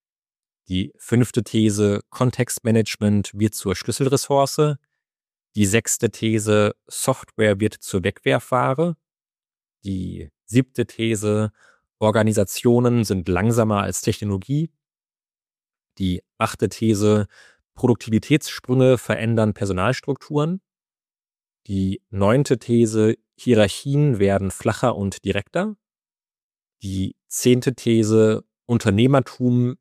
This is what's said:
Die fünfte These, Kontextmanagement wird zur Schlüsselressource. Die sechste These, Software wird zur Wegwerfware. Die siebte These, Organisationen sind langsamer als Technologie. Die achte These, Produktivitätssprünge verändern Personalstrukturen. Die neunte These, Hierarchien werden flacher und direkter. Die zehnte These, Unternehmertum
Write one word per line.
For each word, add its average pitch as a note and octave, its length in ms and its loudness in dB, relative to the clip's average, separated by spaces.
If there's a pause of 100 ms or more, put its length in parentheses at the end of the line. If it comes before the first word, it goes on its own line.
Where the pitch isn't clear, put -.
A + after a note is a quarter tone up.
(680)
Die F#2 300 -4
fünfte A#2 440 0
These, G#2 580 0 (100)
Kontextmanagement A2 1200 -2
wird G#2 220 -2
zur F#2 200 -4
Schlüsselressource. C#3 1000 0 (800)
Die G#2 100 2
sechste A2 460 0
These, G#2+ 640 0 (100)
Software - 760 -2
wird G#2+ 140 0
zur - 300 -6
Wegwerfware. C3+ 920 -2 (840)
Die F2+ 460 -8 (160)
siebte B2 400 -2
These, G#2+ 640 -2 (480)
Organisationen A2 1040 2
sind F#2+ 260 -2
langsamer G#2+ 540 2
als F#2 180 -6
Technologie. A2 720 -4 (1300)
Die F#2 240 -4 (160)
achte A2 280 -2
These, G#2 600 0 (480)
Produktivitätssprünge B2+ 1200 2
verändern A2 560 0
Personalstrukturen. C3 1080 -4 (1080)
Die G2 420 -2
neunte A2+ 480 2
These, A2 600 2 (180)
Hierarchien B2 800 2
werden G2 320 2
flacher A2+ 460 -2
und G2 300 -6
direkter. E3+ 500 -4 (1080)
Die F#2+ 340 -6 (120)
zehnte B2+ 480 -2
These, A2 680 0 (200)
Unternehmertum B2 1160 0